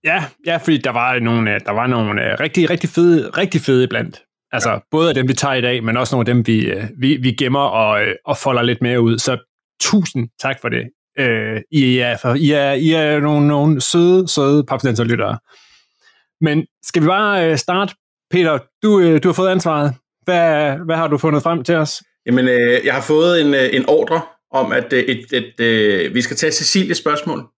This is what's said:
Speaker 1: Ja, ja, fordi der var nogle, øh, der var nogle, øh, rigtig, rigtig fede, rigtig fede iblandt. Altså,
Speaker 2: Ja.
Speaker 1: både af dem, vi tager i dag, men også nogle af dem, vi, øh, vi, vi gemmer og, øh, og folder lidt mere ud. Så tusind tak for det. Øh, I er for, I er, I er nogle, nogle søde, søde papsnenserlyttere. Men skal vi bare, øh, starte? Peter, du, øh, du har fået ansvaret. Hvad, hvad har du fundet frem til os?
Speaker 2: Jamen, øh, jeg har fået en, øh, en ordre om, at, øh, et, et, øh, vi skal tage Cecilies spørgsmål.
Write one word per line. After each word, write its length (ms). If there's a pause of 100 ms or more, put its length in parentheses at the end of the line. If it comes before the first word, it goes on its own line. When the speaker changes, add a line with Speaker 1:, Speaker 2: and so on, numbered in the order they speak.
Speaker 1:
Ja, 200 (220)
ja, 100
fordi 220
der 120
var 280
nogle, 360
øh, 120
der 60
var 140
nogle, 460
øh, 80
rigtig, 300
rigtig 200
fede, 400
rigtig 300
fede 240
iblandt. 380 (300)
Altså, 180
Speaker 2:
Ja. 80 (120)
Speaker 1:
både 180
af 60
dem, 140
vi 60
tager 200
i 60
dag, 240
men 120
også 200
nogle 140
af 40
dem, 120
vi, 240
øh, 140 (140)
vi, 180
vi 160
gemmer 280
og, 460
øh, 80 (100)
og 120
folder 260
lidt 200
mere 180
ud. 180
Så 200 (420)
tusind 480 (120)
tak 200
for 80
det. 200 (300)
Øh, 420 (100)
I 280
er 180
for, 180
I 160
er, 220
I 200
er 280
nogle, 280
nogle 320
søde, 480
søde 360
papsnenserlyttere. 760 (1040)
Men 260 (160)
skal 200
vi 40
bare, 440
øh, 80
starte? 360 (360)
Peter, 280 (240)
du, 180
øh, 220
du 60
har 40
fået 160
ansvaret. 460 (300)
Hvad, 520
hvad 200
har 120
du 100
fundet 240
frem 220
til 100
os? 280 (240)
Speaker 2:
Jamen, 220
øh, 360
jeg 100
har 60
fået 400
en, 140
øh, 180
en 160
ordre 320 (300)
om, 220
at, 200
øh, 100
et, 300
et, 280
øh, 540
vi 80
skal 140
tage 160
Cecilies 460
spørgsmål. 480 (120)